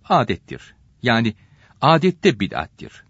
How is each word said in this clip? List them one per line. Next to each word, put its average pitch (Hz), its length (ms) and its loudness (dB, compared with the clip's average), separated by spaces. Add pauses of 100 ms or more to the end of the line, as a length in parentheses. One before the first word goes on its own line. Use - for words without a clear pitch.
adettir. 104 720 -4 (260)
Yani 117 320 0 (480)
adette 165 580 2
bid'attir. - 720 -8